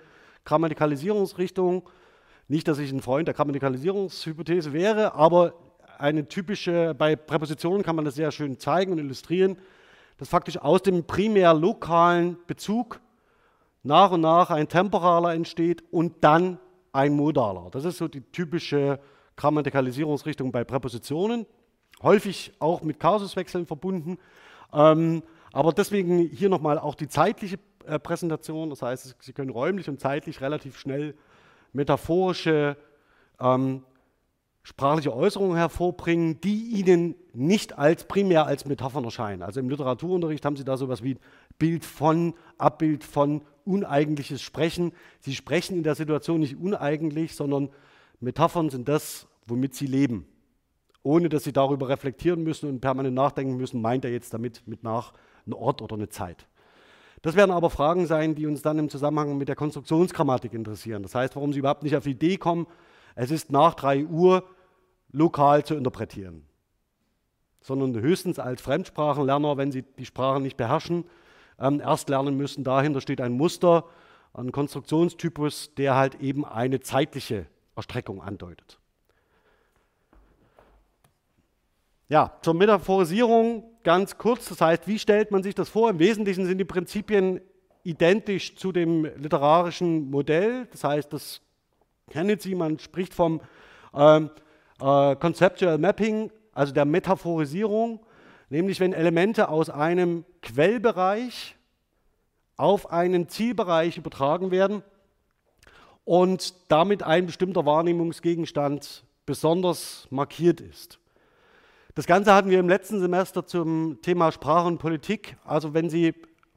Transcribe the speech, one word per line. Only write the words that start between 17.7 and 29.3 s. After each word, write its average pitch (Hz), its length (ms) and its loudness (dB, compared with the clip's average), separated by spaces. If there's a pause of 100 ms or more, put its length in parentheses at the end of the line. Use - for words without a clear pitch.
Das 135 140 -10
ist 175 140 -6
so 165 100 -6
die 139 120 -14
typische 143 800 -2 (360)
Grammatikalisierungsrichtung 139 1160 -2
bei 120 120 -2
Präpositionen, 139 840 -4 (560)
häufig 196 560 2
auch 165 240 -2
mit 151 180 -8
Kasuswechseln 185 680 -2
verbunden. 175 520 -6 (540)
Ähm, 160 500 4 (300)
aber 151 200 2
deswegen 190 460 0
hier 170 300 0
nochmal 151 300 0
auch 151 160 -6
die 147 140 -8
zeitliche, 185 500 0 (260)
äh, 151 140 -4
Präsentation. 160 720 -6
Das 135 120 -10
heißt, 131 380 -8
Sie 131 120 -20